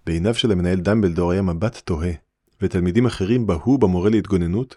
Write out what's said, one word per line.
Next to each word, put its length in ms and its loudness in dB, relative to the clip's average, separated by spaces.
בעיניו 300 0
של 160 2
המנהל 280 0
דמבלדור 520 2
היה 100 0
מבט 440 -2
תוהה, 260 -4
ותלמידים 440 0
אחרים 420 -2
בהו 300 0
במורה 320 2
להתגוננות 680 0